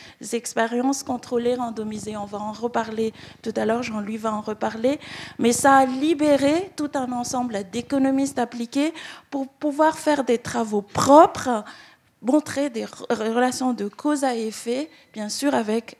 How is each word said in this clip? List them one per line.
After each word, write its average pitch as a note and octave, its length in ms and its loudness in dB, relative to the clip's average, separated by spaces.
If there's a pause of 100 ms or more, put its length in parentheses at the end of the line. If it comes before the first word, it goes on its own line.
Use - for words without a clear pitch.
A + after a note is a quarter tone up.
(340)
expériences A#3+ 720 -2
contrôlées A#3+ 500 -2
randomisées. G#3+ 640 -6
On G#3 80 -8
va G3+ 140 -10
en G#3 140 -8
reparler A3 600 -4 (300)
tout A3 120 -6
à A3+ 100 0
l'heure, A3+ 180 0
Jean-Louis G#3+ 340 -6
va A3 160 -4
en G#3+ 80 -4
reparler, A3 580 -2 (380)
mais A#3 140 4
ça C4+ 240 6
a C4+ 100 8
libéré D4 920 2
tout D4 200 -4
un B3+ 160 -2
ensemble A#3+ 600 -4
d'économistes C4+ 680 0
appliqués B3 560 -2 (340)
pour C4+ 180 -4
pouvoir D#4 520 0
faire C#4+ 240 2
des A#3 160 2
travaux A3 420 -2
propres, C4 800 6 (600)
montrer C#4+ 460 0
des A3 160 -6
re-, A3 480 -4
relations B3+ 400 0
de G#3 140 -4
cause D4 360 -2
à B3+ 120 0
effet, A#3 560 -4 (200)
bien G#3+ 160 -8
sûr C4+ 280 0
avec A3+ 440 -2